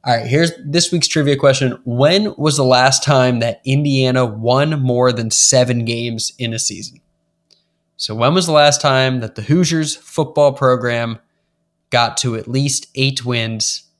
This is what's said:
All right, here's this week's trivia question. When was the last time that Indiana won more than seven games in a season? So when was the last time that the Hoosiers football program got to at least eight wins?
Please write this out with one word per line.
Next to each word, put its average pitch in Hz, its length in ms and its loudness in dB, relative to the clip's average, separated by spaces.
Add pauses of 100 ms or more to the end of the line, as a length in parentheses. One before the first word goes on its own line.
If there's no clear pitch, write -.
All 123 120 0
right, 113 120 -4
here's 160 240 0 (120)
this 165 280 -2
week's 170 160 -2
trivia 143 280 0
question. 135 480 0
When 151 540 0
was 147 200 0
the 143 60 2
last 127 400 4
time 127 360 2
that 113 260 -4
Indiana 135 580 0
won 123 560 0
more 127 320 2
than 113 200 -4
seven 123 520 2
games 117 540 -6
in 117 160 -6
a 113 60 -8
season? 107 420 -8 (960)
So - 160 -8
when 120 220 2
was 185 100 2
the 170 60 -2
last 147 300 4
time 131 400 0
that 110 120 -10
the - 80 -12
Hoosiers 156 540 0
football 147 580 0
program 120 640 0 (720)
got 117 280 0
to 120 180 -4
at 110 120 -10
least 135 460 -2
eight 135 320 -4
wins? 113 600 -4 (140)